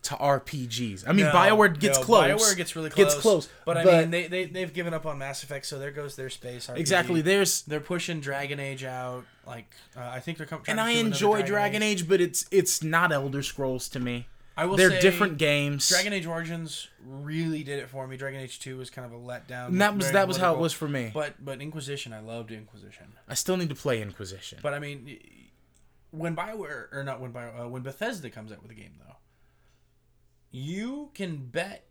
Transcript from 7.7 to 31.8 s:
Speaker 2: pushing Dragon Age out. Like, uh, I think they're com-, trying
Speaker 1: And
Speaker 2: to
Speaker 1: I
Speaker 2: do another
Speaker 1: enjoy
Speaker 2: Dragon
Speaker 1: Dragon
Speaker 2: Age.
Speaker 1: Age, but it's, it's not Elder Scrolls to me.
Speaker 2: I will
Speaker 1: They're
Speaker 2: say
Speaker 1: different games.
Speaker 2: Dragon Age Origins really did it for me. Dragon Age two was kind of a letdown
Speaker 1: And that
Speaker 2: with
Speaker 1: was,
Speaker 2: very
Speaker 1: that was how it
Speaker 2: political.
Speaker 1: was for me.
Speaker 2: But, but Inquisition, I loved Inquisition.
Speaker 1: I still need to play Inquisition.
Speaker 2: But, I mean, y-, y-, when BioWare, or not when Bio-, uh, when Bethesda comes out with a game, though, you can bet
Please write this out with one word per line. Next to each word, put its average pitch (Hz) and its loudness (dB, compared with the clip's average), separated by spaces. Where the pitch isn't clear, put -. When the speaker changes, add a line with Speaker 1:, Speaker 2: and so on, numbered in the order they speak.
Speaker 2:
pushing 170 -4
Dragon 139 -6
Age 135 -8
out. 127 -8
Like, 120 -16
uh, 127 -14
I 123 -10
think 160 -8
they're 156 -10
com-, 160 -12
trying 214 -2
Speaker 1:
And 220 0
Speaker 2:
to 233 0
Speaker 1:
I - 2
Speaker 2:
do 233 2
another 220 0
Speaker 1:
enjoy 208 4
Speaker 2:
Dragon 196 0
Speaker 1:
Dragon 208 0
Speaker 2:
Age. 208 0
Speaker 1:
Age, 160 -6
but 185 4
it's, - 0
it's 180 2
not 165 2
Elder 139 -2
Scrolls 131 -4
to 135 -6
me. 120 -6
Speaker 2:
I 156 0
will 196 2
Speaker 1:
They're 185 8
Speaker 2:
say 185 2
Speaker 1:
different 180 4
games. 143 2
Speaker 2:
Dragon 190 2
Age 180 -4
Origins 165 -8
really 156 -4
did 139 -6
it 123 -10
for 131 -10
me. 131 -12
Dragon 135 -8
Age 127 -12
two 131 -12
was 127 -12
kind 127 -14
of 117 -14
a 120 -16
letdown 123 -12
Speaker 1:
And 185 2
that 208 4
Speaker 2:
with 208 -2
Speaker 1:
was, 190 2
Speaker 2:
very - 2
Speaker 1:
that 196 6
was 185 0
how 180 4
it 156 2
Speaker 2:
political. 165 0
Speaker 1:
was 165 0
for 151 -6
me. 127 -4
Speaker 2:
But, 147 -6
but 135 -10
Inquisition, 143 -10
I 107 -14
loved 113 -10
Inquisition. 104 -20
Speaker 1:
I 123 -8
still 185 0
need 175 -2
to 135 -4
play 120 -2
Inquisition. 95 -12
Speaker 2:
But, 143 -4
I 143 -8
mean, 143 -12
y-, 143 -18
y-, - -20
when 160 -6
BioWare, 175 -10
or 139 -8
not 131 -8
when 127 -10
Bio-, 120 -12
uh, 120 -10
when 127 -10
Bethesda 160 -8
comes 110 -16
out - -20
with 113 -20
a 113 -20
game, 101 -20
though, - -20
you 220 -10
can 175 -8
bet 170 -10